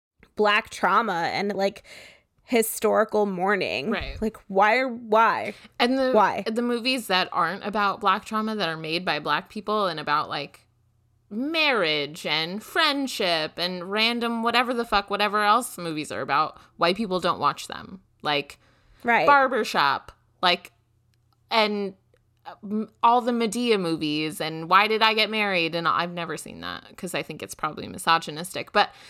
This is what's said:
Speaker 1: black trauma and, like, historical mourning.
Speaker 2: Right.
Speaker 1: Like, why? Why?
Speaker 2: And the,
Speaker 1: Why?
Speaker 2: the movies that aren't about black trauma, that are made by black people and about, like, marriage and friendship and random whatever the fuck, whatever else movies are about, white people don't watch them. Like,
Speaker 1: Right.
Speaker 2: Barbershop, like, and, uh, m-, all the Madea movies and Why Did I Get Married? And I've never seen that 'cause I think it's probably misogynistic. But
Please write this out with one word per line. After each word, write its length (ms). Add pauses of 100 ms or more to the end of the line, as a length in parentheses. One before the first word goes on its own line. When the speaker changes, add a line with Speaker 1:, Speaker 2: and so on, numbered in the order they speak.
(360)
Speaker 1:
black 340
trauma 640
and, 220
like, 280 (600)
historical 840
mourning. 680
Speaker 2:
Right. 280
Speaker 1:
Like, 160 (120)
why? 340
Why? 720 (240)
Speaker 2:
And 180
the, 140
Speaker 1:
Why? 400
Speaker 2:
the 120
movies 440
that 240
aren't 340
about 360
black 240
trauma, 320
that 120
are 80
made 280
by 160
black 300
people 360
and 140
about, 280
like, 380 (640)
marriage 960
and 360
friendship 960
and 340
random 520
whatever 320
the 100
fuck, 260
whatever 320
else 360
movies 320
are 100
about, 380 (180)
white 200
people 240
don't 200
watch 280
them. 320 (220)
Like, 360 (440)
Speaker 1:
Right. 240
Speaker 2:
Barbershop, 880 (300)
like, 300 (800)
and, 440 (500)
uh, 180
m-, 280 (120)
all 180
the 120
Madea 480
movies 600
and 280
Why 200
Did 140
I 120
Get 160
Married? 440
And 140
I've 240
never 240
seen 240
that 240 (120)
'cause 180
I 80
think 200
it's 120
probably 340
misogynistic. 840
But 180 (200)